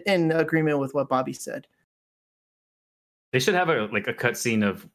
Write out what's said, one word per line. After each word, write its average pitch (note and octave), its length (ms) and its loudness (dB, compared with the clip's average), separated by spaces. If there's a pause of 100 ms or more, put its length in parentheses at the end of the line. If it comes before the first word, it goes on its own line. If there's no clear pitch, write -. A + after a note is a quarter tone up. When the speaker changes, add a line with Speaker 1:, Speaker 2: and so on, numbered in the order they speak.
Speaker 1:
in F3 260 2
agreement D#3+ 480 2
with C3+ 140 -4
what C#3 160 -2
Bobby C3 240 0
said. - 320 -12 (1700)
Speaker 2:
They B2+ 80 2
should F#3 160 2
have F3+ 140 2
a, B2 220 2
like, G#2 160 -2
a A#2+ 60 -4
cutscene A2+ 540 0
of F#2 280 -4